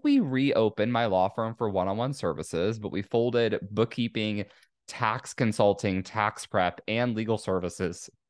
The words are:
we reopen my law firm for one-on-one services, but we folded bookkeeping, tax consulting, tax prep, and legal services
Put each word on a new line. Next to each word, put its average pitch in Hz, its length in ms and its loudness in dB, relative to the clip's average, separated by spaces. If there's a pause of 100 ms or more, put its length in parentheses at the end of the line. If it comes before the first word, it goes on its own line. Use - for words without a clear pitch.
we 285 160 6
reopen 127 720 2
my 117 160 2
law 95 220 2
firm 113 260 -4
for 110 160 -2
one-on-one 98 420 -2
services, 87 640 -2
but 104 140 -8
we 98 100 -4
folded 117 560 2 (140)
bookkeeping, 107 720 -2 (420)
tax - 460 -4
consulting, 101 680 2
tax - 420 -2
prep, 90 420 0
and 117 280 0
legal 110 240 0
services 90 720 -4 (180)